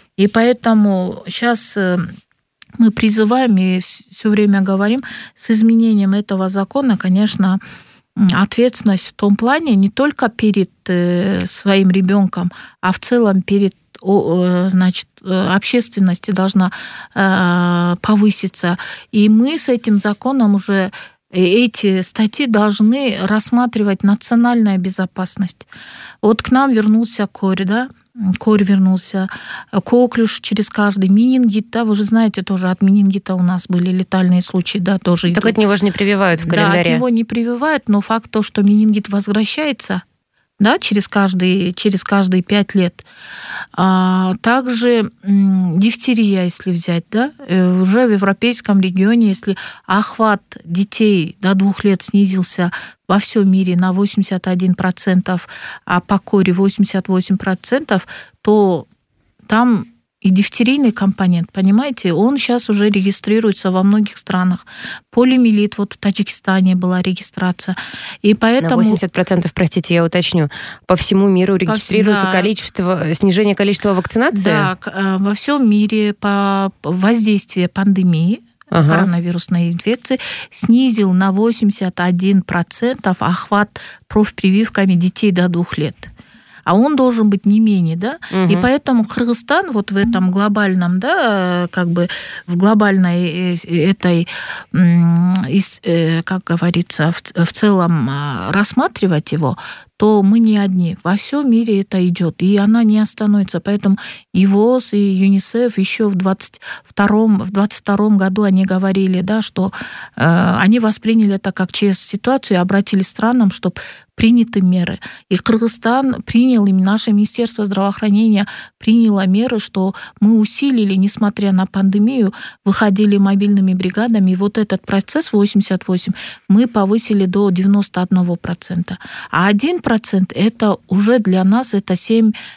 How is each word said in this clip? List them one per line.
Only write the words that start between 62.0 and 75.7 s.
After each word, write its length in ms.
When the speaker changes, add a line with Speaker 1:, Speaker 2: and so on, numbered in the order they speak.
Speaker 1:
он 260
щас 320
уже 200
регистрируется 800
во 120
многих 360
странах. 480
Полиомиелит, 680
вот 160
в 20
Таджикистане 800
была 260
регистрация. 720
И 120
поэтому 360
Speaker 2:
На 60
восемьдесят 360
процентов, 420
простите, 400
я 100
уточню, 440
по 80
всему 340
миру 260
Speaker 1:
По 40
вс-, 80
Speaker 2:
регистрируется 600
Speaker 1:
да. 60
Speaker 2:
количество, 800
снижение 400
количества 400
вакцинации? 560
Speaker 1:
Да, 260
к-, 180
э, 240
во 160
всем 360